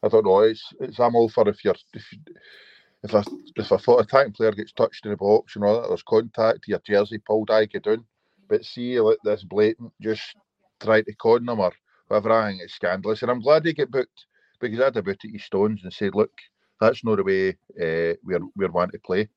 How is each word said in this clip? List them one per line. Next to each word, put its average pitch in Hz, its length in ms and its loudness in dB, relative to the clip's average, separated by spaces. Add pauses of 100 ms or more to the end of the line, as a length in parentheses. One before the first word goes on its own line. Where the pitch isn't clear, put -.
I 107 60 0
don't 110 180 4
know. 95 140 6
It's, 110 220 2 (180)
it's, 120 200 -12
I'm 120 140 2
all 117 140 4
for 104 200 2
if - 160 -6
you're, 95 120 0 (180)
if 107 180 -18
you, - 60 -20 (840)
if 104 100 -10
a, 104 100 4 (320)
if 104 140 -4
a - 80 2
fo-, 123 200 4
attacking 117 340 2
player 110 200 0
gets 101 200 -10
touched - 340 -2
in 104 60 -6
the 101 40 -6
box 101 400 2
and 101 80 -4
all 107 160 2
that, - 80 -8
there's - 140 -2
contact, 113 680 0
your 98 180 -4
jersey 104 320 0
pulled, 107 320 -2
aye, 110 160 4
get - 180 -10
down. 113 200 -2 (440)
But 104 160 0
see, 123 360 -6
like, 110 240 4
this 104 200 -2
blatant, 107 560 -2
just 107 220 -4 (600)
try 110 200 2
to 107 120 -10
con 120 320 2
them 117 140 -4
or 90 120 0 (360)
whatever, 107 240 0
I 110 180 2
think 95 120 -10
it's 92 120 -18
scandalous. 98 480 -4
And 120 80 -2
I'm 123 100 -2
glad 151 240 4
they 165 80 0
get 135 180 -4
booked, - 360 -6 (340)
because 117 200 -4
I'd 131 160 2
have 104 80 -4
booked 98 200 -8
it 110 80 -14
to 104 60 -14
Stones 104 460 -2
and 90 80 -14
said, 98 220 -6
"Look, 104 180 0 (480)
that's - 240 2
not 110 120 0
the 98 80 0
way, 95 240 0 (320)
eh, 82 340 -2 (100)
we're, 92 160 -4 (160)
we're 95 140 -2
wanting 90 220 -2
to - 80 -14
play." 101 360 -4